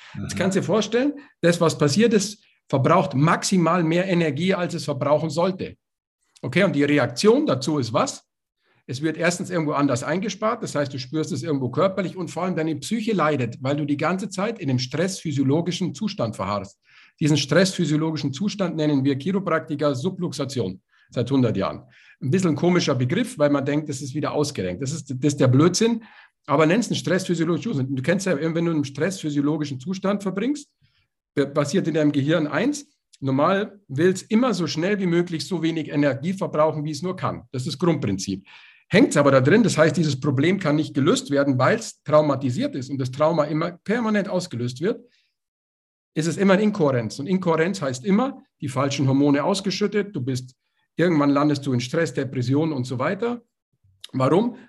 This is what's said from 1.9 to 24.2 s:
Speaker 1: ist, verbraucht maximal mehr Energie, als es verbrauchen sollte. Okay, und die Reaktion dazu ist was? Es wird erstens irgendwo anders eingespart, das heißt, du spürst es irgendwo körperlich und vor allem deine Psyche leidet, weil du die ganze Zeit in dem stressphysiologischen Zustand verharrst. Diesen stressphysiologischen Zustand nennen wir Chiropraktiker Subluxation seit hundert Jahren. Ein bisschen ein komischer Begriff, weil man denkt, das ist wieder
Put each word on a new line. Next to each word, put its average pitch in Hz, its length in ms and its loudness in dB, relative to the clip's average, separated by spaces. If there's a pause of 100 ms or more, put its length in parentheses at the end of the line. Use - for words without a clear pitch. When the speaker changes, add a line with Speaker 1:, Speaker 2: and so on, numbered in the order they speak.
Speaker 1:
ist, - 300 0 (260)
verbraucht 151 460 4
maximal 170 680 4
mehr 175 240 0
Energie, 170 440 2
als 175 220 -2
es 156 100 -6
verbrauchen 147 460 0
sollte. 170 460 -4 (680)
Okay, 165 220 2
und 160 100 2
die 143 80 2
Reaktion 165 640 4
dazu 156 320 0
ist 110 140 -2
was? 220 320 -2 (640)
Es 135 140 -8
wird 160 140 -2
erstens 175 340 -2
irgendwo 156 240 -2
anders 135 280 0
eingespart, 196 600 -4
das - 100 -8
heißt, 143 180 -2
du 139 60 -8
spürst 156 320 -4
es 131 140 -6
irgendwo 139 260 -2
körperlich 185 460 -2
und 175 160 -8
vor 165 100 -6
allem 180 140 -2
deine 160 180 -2
Psyche 214 380 -4
leidet, 147 480 0
weil 139 160 -2
du 151 80 -2
die 143 120 -2
ganze 185 340 -2
Zeit 220 280 -4
in 160 80 -8
dem 127 140 0
stressphysiologischen 165 1120 -2
Zustand 135 400 -4
verharrst. 98 460 -6 (400)
Diesen 151 160 4
stressphysiologischen 151 960 0
Zustand 190 420 -4
nennen 151 300 2
wir 139 120 2
Chiropraktiker 156 800 -2
Subluxation 131 840 -4 (300)
seit 123 200 -2
hundert 120 260 2
Jahren. 82 280 -4 (360)
Ein 131 100 -4
bisschen 185 200 2
ein 139 60 0
komischer 170 380 2
Begriff, 135 440 -2
weil 147 120 4
man 143 140 0
denkt, 147 260 -2
das 131 100 -8
ist 131 140 -10
wieder 143 180 -4